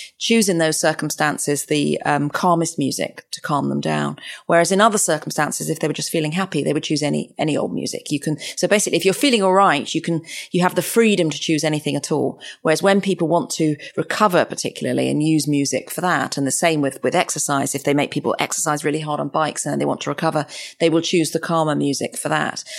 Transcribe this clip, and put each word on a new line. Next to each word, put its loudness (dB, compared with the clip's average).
choose 2
in 2
those 2
circumstances 0
the, 2
um, 2
calmest 2
music -4
to -10
calm -2
them -2
down. -2
Whereas 4
in 4
other 6
circumstances, -2
if -4
they -2
were 0
just -6
feeling -2
happy, -2
they 0
would -2
choose -2
any, -2
any 0
old -2
music. -6
You 0
can, -4
so 0
basically, 2
if 0
you're 4
feeling 2
all 4
right, 4
you -2
can, -2
you 2
have 2
the 2
freedom 4
to -4
choose 0
anything -2
at -6
all. 0
Whereas 2
when 6
people 0
want 2
to 0
recover 2
particularly -4
and 0
use 2
music 0
for -8
that, -2
and 0
the 0
same 2
with, 0
with 2
exercise, 0
if -6
they 2
make 0
people -2
exercise -2
really -2
hard -6
on -4
bikes -2
and -2
then -2
they 0
want -2
to -6
recover, -2
they 4
will 4
choose 0
the -2
calmer 0
music -2
for -6
that. -2